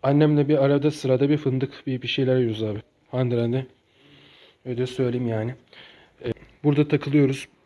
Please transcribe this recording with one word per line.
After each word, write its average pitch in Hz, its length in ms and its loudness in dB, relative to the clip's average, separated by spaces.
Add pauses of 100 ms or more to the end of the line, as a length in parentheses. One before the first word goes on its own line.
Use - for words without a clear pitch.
Annemle 147 440 4
bir 147 100 2
arada 143 340 2
sırada 135 380 0
bir 151 80 4
fındık, 131 500 -4
bir, 127 140 -4
bir 123 60 -10
şeyler 131 300 0
yiyoruz 110 260 -2
abi. 107 160 -4 (320)
Handıran'da. 123 540 -2 (1000)
Öyle 127 220 -4
söyleyeyim 123 400 -2
yani. 113 280 -4 (720)
Ee, 117 80 -4 (300)
burada 147 240 2
takılıyoruz. 143 600 0 (180)